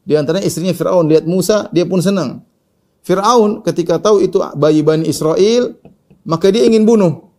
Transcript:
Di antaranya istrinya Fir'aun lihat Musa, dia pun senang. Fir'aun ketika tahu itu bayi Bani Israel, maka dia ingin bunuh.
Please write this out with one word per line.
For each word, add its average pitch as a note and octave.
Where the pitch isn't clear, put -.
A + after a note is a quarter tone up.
Di D3
antaranya D#3+
istrinya E3+
Fir'aun F3
lihat D#3+
Musa, F#3+
dia F3
pun F3+
senang. D#3+
Fir'aun G#3
ketika E3
tahu G3+
itu F#3
bayi D#3
Bani D#3
Israel, F3
maka E3
dia A#3
ingin A3
bunuh. G3